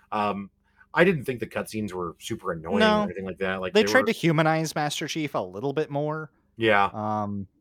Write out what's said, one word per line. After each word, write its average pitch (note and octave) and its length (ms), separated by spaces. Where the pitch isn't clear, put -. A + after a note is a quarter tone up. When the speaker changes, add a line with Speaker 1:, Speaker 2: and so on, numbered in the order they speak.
Speaker 1:
um, G2+ 400
I E3 80
didn't E3 220
think B2 140
the G#2 80
cutscenes G#2 440
were F2+ 280
super F#2+ 320
annoying F2 280
Speaker 2:
No. G#3+ 200
Speaker 1:
or G#3 60
anything F#3+ 200
like F#3 140
that. F#3+ 220
Like, F#3 120
Speaker 2:
They G#3 80
Speaker 1:
they G3+ 100
Speaker 2:
tried B3+ 100
Speaker 1:
were A#3+ 60
Speaker 2:
to A3+ 40
humanize D#3+ 640
Master D3 320
Chief D3+ 260
a D3 60
little G#2 340
bit D3+ 160
more. D3+ 420
Speaker 1:
Yeah. G2+ 380
Speaker 2:
Um, G#2+ 540